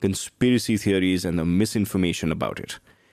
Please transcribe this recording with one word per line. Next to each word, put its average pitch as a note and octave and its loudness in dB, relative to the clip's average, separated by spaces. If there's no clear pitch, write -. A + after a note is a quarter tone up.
conspiracy A2+ 0
theories, F#2 2
and F2 -2
the E2 0
misinformation F2+ 0
about - -4
it. - -12